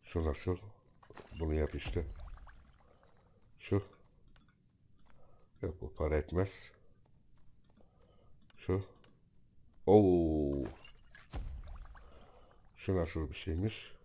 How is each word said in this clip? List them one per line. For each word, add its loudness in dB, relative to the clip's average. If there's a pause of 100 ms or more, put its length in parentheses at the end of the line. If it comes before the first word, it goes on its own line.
Şu -2
nasıl? -2 (800)
Bunu 0
yap 2
işte. -4 (1500)
Şu. 0 (1800)
Yok, -6
bu -10
para 2
etmez. -2 (1900)
Şu. 0 (1000)
Oo. 8 (2250)
Şu 0
nasıl 0
bir -8
şeymiş? -4 (140)